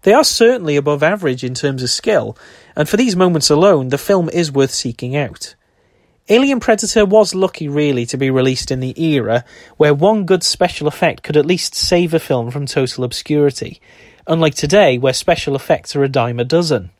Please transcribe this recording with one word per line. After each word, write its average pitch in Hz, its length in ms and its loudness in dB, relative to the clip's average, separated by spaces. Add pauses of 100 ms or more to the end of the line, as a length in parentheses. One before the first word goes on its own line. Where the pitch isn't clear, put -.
They 190 100 4
are 277 140 6
certainly 226 500 2
above 143 260 0
average 156 400 -2
in 127 120 -8
terms 135 280 -4
of 123 80 -4
skill, 117 480 -2 (380)
and 151 140 -2
for 202 80 -2
these 226 180 0
moments 175 340 2
alone, 151 400 4
the 139 80 -2
film 180 300 0
is 160 240 -2
worth 135 200 0
seeking 123 440 -8
out. 127 400 -8 (720)
Alien 254 320 2
Predator 214 460 2
was 208 280 4
lucky, 185 360 -4
really, 143 380 0
to 135 100 -8
be 135 120 0
released 131 420 0
in 127 100 -4
the 131 200 -6
era 123 440 0 (320)
where 147 160 4
one 196 320 2
good 180 180 0
special - 440 -2
effect - 360 -4
could 147 140 0
at 143 80 4
least 175 300 -4
save 175 380 0
a 165 60 2
film 123 320 -4
from 139 140 -8
total 127 400 -4
obscurity, 143 760 -2 (480)
unlike 160 280 0
today, 147 420 2
where 131 160 0
special 151 420 -2
effects - 400 -4
are 139 80 2
a 139 60 0
dime 120 300 -2
a 123 40 0
dozen. 139 460 0 (100)